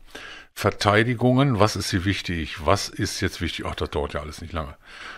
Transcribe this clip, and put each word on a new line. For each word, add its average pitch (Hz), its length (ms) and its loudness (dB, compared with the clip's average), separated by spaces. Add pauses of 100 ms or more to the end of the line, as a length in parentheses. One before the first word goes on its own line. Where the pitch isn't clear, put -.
(540)
Verteidigungen. 117 1080 4
Was 107 160 6
ist 101 140 -2
hier 92 160 2
wichtig? 85 600 -2
Was 98 240 2
ist - 320 -4
jetzt 92 200 -2
wichtig? - 240 -4
Ach, - 100 -4
das - 140 -4
dauert 73 240 -4
ja 73 80 -2
alles 78 200 -10
nicht 80 120 -12
lange. 73 220 -6 (420)